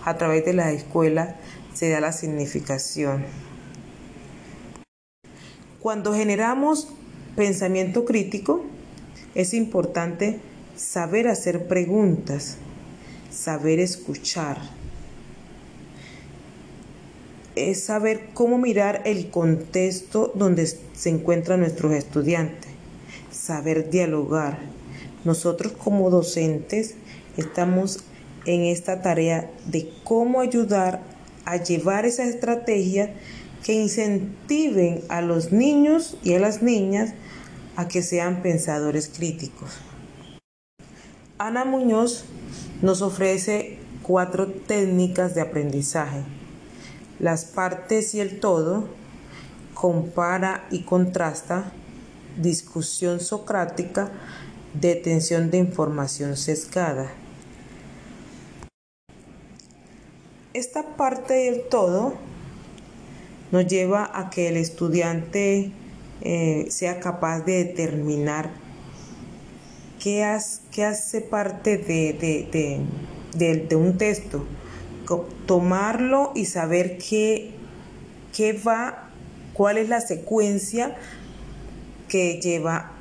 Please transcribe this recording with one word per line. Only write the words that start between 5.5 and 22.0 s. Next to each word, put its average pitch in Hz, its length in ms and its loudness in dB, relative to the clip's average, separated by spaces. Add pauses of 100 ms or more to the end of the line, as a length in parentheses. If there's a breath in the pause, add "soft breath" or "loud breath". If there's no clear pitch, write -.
Cuando 208 340 0
generamos 233 760 2 (460)
pensamiento 190 720 2
crítico, 226 580 2 (720 loud breath)
es 185 200 2
importante 202 840 0 (360)
saber 190 520 0
hacer 175 400 0
preguntas, 180 920 2 (760 loud breath)
saber 156 480 2
escuchar. 156 800 -2 (3000 loud breath)
Es 190 300 0
saber 220 480 0
cómo 240 240 4
mirar 208 480 2
el 202 240 0
contexto 185 1080 2
donde 180 300 6
se - 440 -4
encuentran 170 520 4
nuestros 160 320 2
estudiantes, 151 760 0 (640 loud breath)